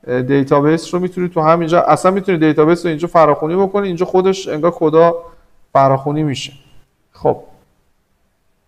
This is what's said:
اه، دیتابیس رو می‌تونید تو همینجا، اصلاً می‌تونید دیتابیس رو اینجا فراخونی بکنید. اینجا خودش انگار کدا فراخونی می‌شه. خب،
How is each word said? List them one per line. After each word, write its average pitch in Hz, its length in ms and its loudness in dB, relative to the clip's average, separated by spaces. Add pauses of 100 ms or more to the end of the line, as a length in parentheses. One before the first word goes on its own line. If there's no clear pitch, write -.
اه، 123 140 -4
دیتابیس 143 720 0
رو 180 60 -2
می‌تونید 180 320 -6
تو 170 100 -4
همینجا، 165 400 2
اصلاً 156 300 2
می‌تونید 190 300 -2
دیتابیس 156 440 2
رو 175 40 -2
اینجا 156 180 -6
فراخونی 156 480 2
بکنید. 196 300 -2
اینجا 180 200 -4
خودش 190 420 0
انگار 156 240 -2
کدا 165 440 2 (580)
فراخونی 139 500 0
می‌شه. 139 300 -6 (580)
خب، - 320 -4 (1200)